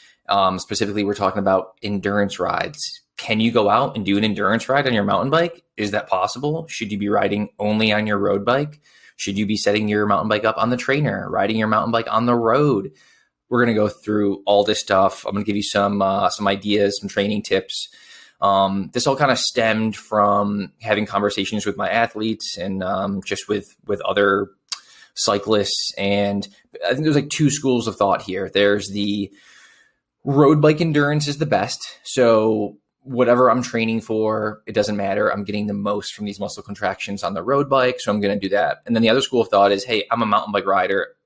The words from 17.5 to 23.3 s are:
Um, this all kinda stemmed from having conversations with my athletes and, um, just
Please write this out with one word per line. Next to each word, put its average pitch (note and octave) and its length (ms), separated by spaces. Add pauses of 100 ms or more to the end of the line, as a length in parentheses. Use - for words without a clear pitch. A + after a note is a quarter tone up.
Um, G2 540
this B2 140
all C#3 100
kinda C#3 180
stemmed A2 640
from G2+ 720 (120)
having G#2+ 240
conversations G2+ 580
with G2 140
my G2 100
athletes A2 680
and, F#2+ 260
um, G2 400
just - 240